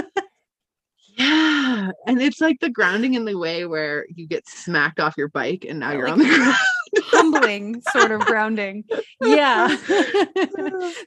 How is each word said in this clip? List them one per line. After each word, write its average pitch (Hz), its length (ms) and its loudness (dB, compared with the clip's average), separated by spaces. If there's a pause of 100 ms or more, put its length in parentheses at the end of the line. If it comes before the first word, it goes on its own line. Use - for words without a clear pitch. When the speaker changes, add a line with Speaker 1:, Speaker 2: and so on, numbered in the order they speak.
(1160)
Speaker 1:
Yeah, 269 760 0 (160)
and 240 120 2
it's, 269 220 0
like, 320 180 2
the 330 120 -2
grounding 214 420 0
in 233 120 -2
the 202 120 -4
way 170 300 -4
where 151 480 -4
you 165 120 -16
get 160 220 -6
smacked 156 500 0
off 156 160 0
your 147 120 -2
bike 147 360 -4
and 156 160 -10
now 131 120 -6
Speaker 2:
Yeah, 143 60 -4
Speaker 1:
you're 131 100 -4
Speaker 2:
like, - 60 -2
Speaker 1:
on 180 40 -4
the 285 80 6
<laughs> 320 100 4
ground. 254 200 4 (480)
Speaker 2:
humbling 233 800 2 (100)
sort 247 200 4
of 214 100 -2
grounding. 214 600 -2 (380)
Yeah. 277 460 4
<laughs> 370 1300 -2 (140)